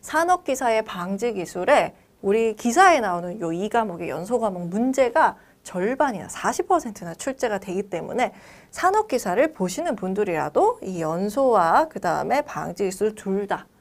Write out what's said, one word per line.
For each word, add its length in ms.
산업기사의 800
방지기술에 1120
우리 340
기사에 440
나오는 420
요 100
이 160
과목의 420
연소 300
과목 280
문제가 720
절반이나 680
사십 380
퍼센트나 460
출제가 460
되기 240
때문에 500
산업기사를 800
보시는 440
분들이라도 840
이 200
연소와 880
그다음에 520
방지기술 760
둘 320
다 200